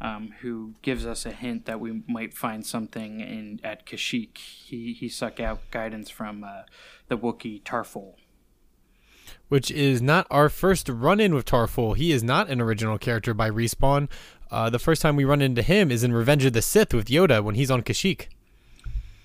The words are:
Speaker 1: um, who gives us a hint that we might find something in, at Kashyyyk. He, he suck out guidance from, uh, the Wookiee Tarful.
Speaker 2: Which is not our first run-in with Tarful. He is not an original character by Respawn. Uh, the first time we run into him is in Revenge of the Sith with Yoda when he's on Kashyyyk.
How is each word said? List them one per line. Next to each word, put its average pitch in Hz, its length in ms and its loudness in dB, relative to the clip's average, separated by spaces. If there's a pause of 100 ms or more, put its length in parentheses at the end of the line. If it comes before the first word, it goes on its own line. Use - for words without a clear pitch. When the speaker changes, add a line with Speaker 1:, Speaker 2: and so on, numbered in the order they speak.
Speaker 1:
um, 107 400 -10
who 110 400 -10
gives 120 240 -4
us 117 200 -8
a 113 60 -10
hint 117 340 -10
that 113 140 -8
we 113 280 -8
might 113 260 -6
find 110 320 -8
something 110 540 -10
in, 107 460 -12
at 107 200 -12
Kashyyyk. - 520 -6
He, - 560 -14
he 120 160 -8
suck 117 320 -8
out 110 180 -4 (120)
guidance 110 380 -8
from, 107 340 -12
uh, 98 180 -16 (480)
the 120 80 -2
Wookiee 110 460 -8
Tarful. 107 500 -8 (1400)
Speaker 2:
Which 139 220 2
is 139 300 2
not 156 300 4
our 147 160 6
first 180 400 2
run-in 160 460 4
with 127 120 0
Tarful. 113 520 2
He 165 160 2
is 117 100 2
not 143 260 2
an 127 120 0
original 110 360 0
character 117 360 0
by 110 160 0
Respawn. 135 580 2 (440)
Uh, 113 180 0
the 120 100 0
first - 220 2
time 147 160 4
we 139 80 4
run 143 160 4
into 127 220 2
him 170 280 4
is 117 120 2
in 120 100 2
Revenge 131 320 4
of 127 80 4
the 110 80 2
Sith - 320 4
with 113 140 2
Yoda 131 360 4
when 104 120 -2
he's 131 160 2
on 123 100 2
Kashyyyk. - 460 -2 (960)